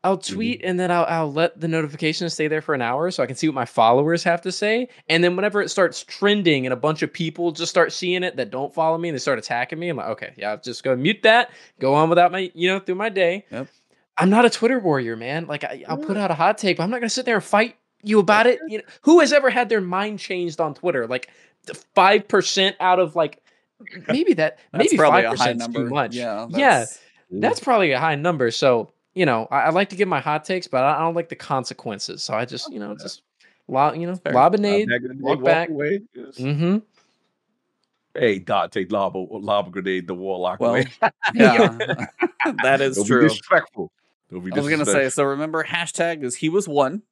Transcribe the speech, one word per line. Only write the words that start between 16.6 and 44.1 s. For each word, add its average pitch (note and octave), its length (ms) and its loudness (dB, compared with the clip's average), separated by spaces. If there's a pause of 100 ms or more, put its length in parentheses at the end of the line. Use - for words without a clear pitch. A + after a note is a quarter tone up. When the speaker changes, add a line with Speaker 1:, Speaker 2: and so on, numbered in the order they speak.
Speaker 1:
but E3 60 -4
I'm F3+ 60 -2
not B3 100 -4
gonna A#3 100 -4
sit B3+ 160 -4
there A#3+ 100 0
and G3 80 -2
fight A3 320 0 (280)
you G#3+ 160 4
about G#3 280 4
it. B3 200 2
You G#3+ 100 -8
know, G#3 60 -10 (180)
who E4+ 180 8
has C#4 140 6
ever C4+ 160 4
had A#3+ 180 0
their A3 140 2
mind F#3+ 380 -4
changed F3 420 -6
on D3+ 140 -2
Twitter? C#3 320 -2
Like, B2+ 220 -6 (360)
the - 80 -14 (220)
five G3+ 340 6
percent G3 500 0
out F3+ 200 4
of, E3 160 0
like, D#3 260 -2 (680)
maybe D#4 280 2
that, D#3 240 -2 (120)
Speaker 3:
That's G#3 140 0
Speaker 1:
maybe G4 120 4
Speaker 3:
probably D#3+ 260 6
a - 80 0
high G#3 40 -2
Speaker 1:
five - 20 -8 (200)
percent's A#2 60 -4
Speaker 3:
number. A#2 260 -4
Speaker 1:
too C3 40 -6
much. C#3+ 220 -2
Speaker 3:
Yeah, A#2 340 -6
Speaker 1:
Yeah. A#3 300 4
Speaker 3:
that's A2 200 -8 (340)
Speaker 2:
Mm. G3 80 -4
Speaker 1:
That's A4 180 0
probably G3+ 320 2
a B2 80 0
high D#3 160 0
number. C#3+ 360 0
So, A#2+ 400 2 (220)
you F#3 120 2
know, A2+ 240 0
I, C#3 120 0
I D3+ 100 2
like G3 180 0
to G3+ 60 -12
give F#3+ 120 0
my E3+ 140 0
hot D3+ 240 -4
takes, F#3 220 -6
but B2+ 160 0
I, C#3+ 140 2
I - 20 -4
don't E3 160 -2
like E3+ 140 -4
the D3 60 -12
consequences. - 880 -8
So A#2+ 120 -6
I A2+ 100 -2
just, B2+ 260 -12
you - 80 -14
know, G#2 120 -12
Speaker 2:
Yeah. G#2+ 120 -12
Speaker 1:
just - 200 -16 (440)
lo-, C#3 260 2
you E3+ 140 -6
know, F3+ 80 -6
Speaker 3:
Fair. D3+ 160 -8
Speaker 1:
lob C#3+ 220 6
a G#3+ 40 0
Speaker 2:
Lob G#3 40 0
Speaker 1:
nade, G3+ 280 0
Speaker 2:
that A#2+ 100 0
grenade, B2+ 220 -10
Speaker 1:
walk C#3 180 0
Speaker 2:
walk B2+ 60 -6
Speaker 1:
back. E3 240 2
Speaker 2:
away. D#3 320 -4 (120)
Yes. C3+ 240 -18
Speaker 1:
Mm-hmm. D3 400 0 (1400)
Speaker 2:
Hey, A2 260 0
Dante, F#2 480 -2
lob G2 280 -2
a, F#2+ 40 -4
lob G2+ 480 -2
a F2+ 40 -16
grenade, F#2 360 -6
the F#2 80 -8
warlock F2+ 440 -6
Speaker 3:
Well, A#2 140 0
Speaker 2:
way. C3+ 120 2 (260)
<laughs> - 240 -6
Speaker 3:
yeah, A3 420 6
<laughs> A#2 280 -6 (580)
that C3+ 180 4
is C3+ 140 -2
Speaker 2:
Don't G2+ 100 0
be - 20 -4
Speaker 3:
true. A#2+ 160 4
Speaker 2:
disrespectful. - 680 0 (400)